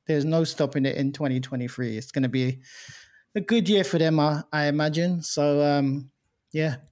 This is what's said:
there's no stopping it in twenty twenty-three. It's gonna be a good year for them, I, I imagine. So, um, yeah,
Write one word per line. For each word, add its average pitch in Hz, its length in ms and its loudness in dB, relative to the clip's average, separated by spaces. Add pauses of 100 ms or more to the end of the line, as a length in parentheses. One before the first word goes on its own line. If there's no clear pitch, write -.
there's 147 180 2
no 160 180 2
stopping 143 420 0
it 135 120 0
in 139 160 -2
twenty 135 260 -2
twenty-three. 123 580 -6
It's 110 140 -12
gonna 135 180 0
be 127 300 -2 (760)
a 208 60 0
good 190 280 2
year 196 140 4
for 175 140 0
them, 160 220 4
I, 151 320 2
I 147 140 0
imagine. 156 580 0
So, 147 400 2
um, 143 480 0 (400)
yeah, 156 240 -2 (160)